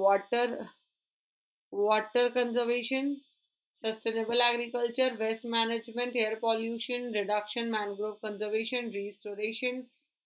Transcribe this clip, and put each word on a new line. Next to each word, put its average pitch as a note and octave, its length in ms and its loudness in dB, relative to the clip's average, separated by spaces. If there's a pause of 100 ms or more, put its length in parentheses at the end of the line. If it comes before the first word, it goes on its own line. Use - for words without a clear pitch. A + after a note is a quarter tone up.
water, A3 600 2 (1080)
water G#3+ 560 4 (100)
conservation, B3 760 0 (680)
sustainable A3+ 720 2
agriculture, A#3+ 640 0
waste A3+ 260 -2
management, A#3 720 -2
air A3 260 2
pollution A#3 720 -2
reduction, G#3 580 -2
mangrove G#3 500 -4
conservation, A3 760 -4
restoration, G#3+ 920 -6 (380)